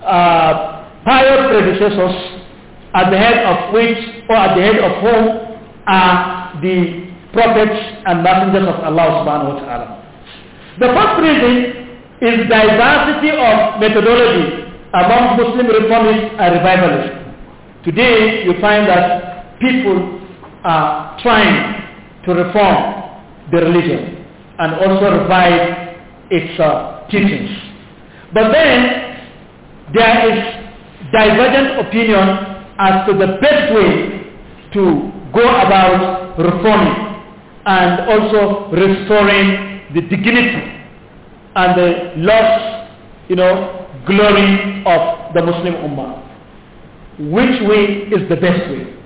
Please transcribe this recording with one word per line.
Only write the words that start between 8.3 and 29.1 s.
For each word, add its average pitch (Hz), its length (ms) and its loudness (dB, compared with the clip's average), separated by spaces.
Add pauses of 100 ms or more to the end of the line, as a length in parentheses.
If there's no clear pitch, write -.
of 170 160 -4
Allah 160 220 0 (160)
subhanahu 143 320 -4
wa 139 80 -10
ta'ala. 120 260 -10 (920)
The 247 100 2
first 427 320 2
reason 254 320 2 (680)
is 233 280 0
diversity 240 840 2
of - 440 0
methodology 220 840 2 (280)
among 233 440 2
Muslim 240 300 0
reformists 214 720 2
and 180 160 2
revivalists. 180 600 0 (680)
Today, 220 640 2
you 180 140 2
find 208 280 2
that - 720 -2
people 202 600 -2 (440)
are 156 580 -2
trying 214 640 0 (400)
to 180 80 -2
reform 180 720 0 (460)
the 170 60 2
religion 170 680 -2 (340)
and 160 160 -2
also 190 460 2
revive 175 760 0 (340)
its, 165 300 -4
uh, 147 500 -2
teachings. 202 400 -2 (840)
But 220 180 2
then, 254 680 0 (760)